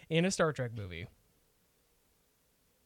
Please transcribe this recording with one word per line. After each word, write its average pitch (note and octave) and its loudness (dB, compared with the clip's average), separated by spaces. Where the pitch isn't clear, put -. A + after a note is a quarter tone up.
in E3 4
a F#3+ 2
Star E3 2
Trek B2 -4
movie. F2+ -8